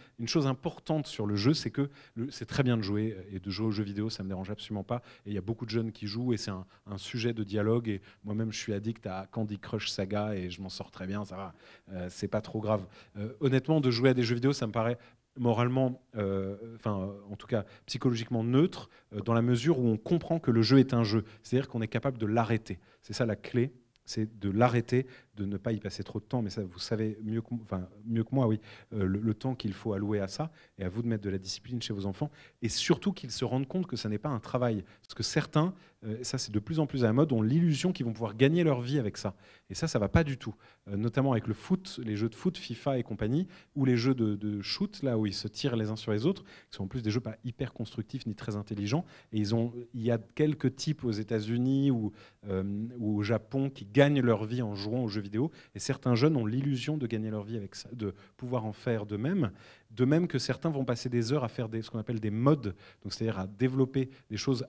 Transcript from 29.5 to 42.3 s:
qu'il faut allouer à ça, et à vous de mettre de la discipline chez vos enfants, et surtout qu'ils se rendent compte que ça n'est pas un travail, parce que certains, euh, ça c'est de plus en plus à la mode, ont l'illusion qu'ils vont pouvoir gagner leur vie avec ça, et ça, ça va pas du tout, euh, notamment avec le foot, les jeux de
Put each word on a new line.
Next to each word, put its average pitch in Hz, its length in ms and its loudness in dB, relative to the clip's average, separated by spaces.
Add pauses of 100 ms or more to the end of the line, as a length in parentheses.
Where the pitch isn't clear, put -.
qu'il 107 160 -4
faut 107 220 -4
allouer 101 260 0
à 98 80 -2
ça, 156 240 -6 (260)
et 95 60 -6
à 92 60 -2
vous 104 120 -4
de 117 60 -2
mettre 110 160 0
de 101 60 -2
la 95 80 -2
discipline 104 440 -8
chez - 120 -6
vos 98 120 -4
enfants, 101 240 -2 (320)
et 117 60 -2
surtout 170 460 2
qu'ils 123 180 -10
se - 140 -4
rendent 127 220 0
compte 185 200 -4
que - 80 -6
ça 110 140 -4
n'est 104 80 0
pas 104 100 -6
un 123 140 -2
travail, 117 420 0 (180)
parce - 120 -20
que - 100 -6
certains, 160 500 2 (300)
euh, 110 200 -4
ça 131 140 -4
c'est 123 140 -6
de 104 80 2
plus 156 200 -2
en 151 80 2
plus 127 180 2
à - 20 6
la 110 60 4
mode, 143 180 4
ont 113 100 4
l'illusion 160 520 4
qu'ils 127 120 -4
vont 117 60 -2
pouvoir 110 240 -6
gagner 151 300 6
leur 135 160 2
vie 135 180 0
avec 104 160 -2
ça, - 180 -4 (360)
et 95 60 -8
ça, 160 120 -2
ça 147 100 -2
va 101 120 2
pas 165 160 6
du 135 120 -2
tout, - 180 -8 (340)
euh, 101 80 -4
notamment 120 340 2
avec 113 160 2
le 110 60 -2
foot, - 500 -4
les 107 140 -2
jeux 110 100 0
de 117 80 -4